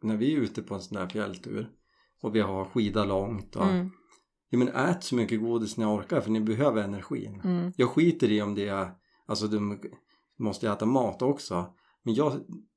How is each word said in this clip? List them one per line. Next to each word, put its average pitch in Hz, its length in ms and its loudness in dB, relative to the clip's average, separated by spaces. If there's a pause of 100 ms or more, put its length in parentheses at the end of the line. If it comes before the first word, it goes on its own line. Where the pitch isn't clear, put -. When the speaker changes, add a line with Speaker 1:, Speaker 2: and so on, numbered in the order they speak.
Speaker 1:
när 107 160 0
vi 131 180 2
är - 20 2
ute 110 240 0
på - 140 -8
en 95 60 -6
sån 101 160 -8
där 92 100 -4
fjälltur 104 600 -6 (520)
och 110 140 -2
vi 107 40 6
har 95 260 0
skida 104 400 2
långt 98 500 -2
och - 100 0
Speaker 2:
Mm. 185 260 2 (580)
Speaker 1:
ja, 120 80 2
men 123 100 4
ät 175 360 0
så - 120 -2
mycket 110 260 2
godis 117 360 -2
ni 113 80 0
orkar, 107 360 0
för 107 100 -2
ni 110 100 2
behöver 110 420 2
energin. 98 600 -6
Speaker 2:
Mm. 180 340 0
Speaker 1:
Jag 123 120 4
skiter 165 420 4
i 104 100 4
om 104 140 -2
det 101 120 -2
är, 95 240 -2 (360)
alltså, 104 200 -2
du 104 320 -2 (600)
måste 110 300 -2
äta 104 160 -2
mat 123 360 2
också. 127 520 -2 (300)
Men 117 100 0
jag 139 280 0 (360)